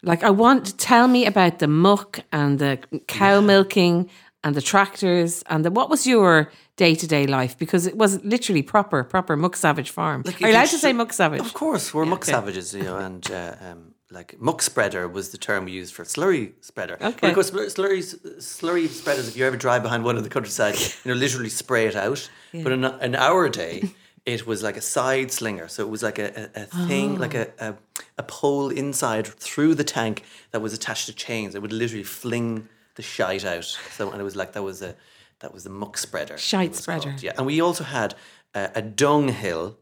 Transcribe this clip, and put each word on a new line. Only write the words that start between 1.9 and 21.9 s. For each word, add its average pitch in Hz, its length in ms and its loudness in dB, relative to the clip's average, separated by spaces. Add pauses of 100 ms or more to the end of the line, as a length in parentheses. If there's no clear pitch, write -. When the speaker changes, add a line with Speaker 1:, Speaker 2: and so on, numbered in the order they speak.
Speaker 1:
and 147 280 2
the 139 180 2 (300)
cow 196 280 4
Speaker 2:
Yeah. 208 180 6
Speaker 1:
milking 180 560 4 (340)
and 147 120 0
the 147 60 -2
tractors 180 880 2
and 156 140 2
the, 170 80 2
what 240 180 2
was 294 160 2
your 185 460 6 (240)
day-to-day 160 520 4
life? 131 300 0
Because 170 300 0
it - 80 -4
was 196 280 2
literally 233 400 2
proper, 202 420 2
proper 185 320 0
muck 180 180 0
savage 143 340 0
farm. 151 360 -4
Speaker 2:
Like, 180 100 -6
Speaker 1:
Are - 60 -16
you 220 60 4
Speaker 2:
if 220 60 8
Speaker 1:
allowed 233 100 8
Speaker 2:
you 311 80 4
Speaker 1:
to 330 80 -2
say 285 120 4
Speaker 2:
sh-, 247 40 2
Speaker 1:
muck 233 180 -2
savage? 156 260 2
Speaker 2:
of 233 140 -6
course, 294 400 -4
we're 156 100 0
Speaker 1:
Yeah, 156 60 0
Speaker 2:
muck 180 140 -2
Speaker 1:
okay. - 100 -2
Speaker 2:
savages, 98 400 -4
you 98 100 -6
know, 92 140 -6
and, 92 340 -8
uh, 87 300 -8
um, 85 320 -18 (180)
like, 90 300 -20
muck 160 200 -2
spreader 98 460 0
was 95 220 -8
the 95 80 -18
term 98 280 -4
we 92 60 -12
used 92 220 -12
for 85 100 -16
slurry 147 480 -2 (100)
spreader. 90 380 -10
But 233 160 -4
Speaker 1:
Okay. 208 140 2
Speaker 2:
of 175 40 2
course, 175 180 0
slur-, 208 160 -4
slurry, 196 340 -2 (380)
slurry 170 500 -2
spreaders, 135 380 -4
if 110 100 -10
you 131 80 2
ever 127 120 0
drive 123 260 0
behind 117 200 -2
one 120 140 0
in 113 60 -4
the 104 60 -10
countryside, 104 460 -2
Speaker 1:
<laughs> - 300 -6
Speaker 2:
you 127 80 -2
know, 123 60 -2
literally 127 300 -2
spray 113 380 0
it 101 80 -2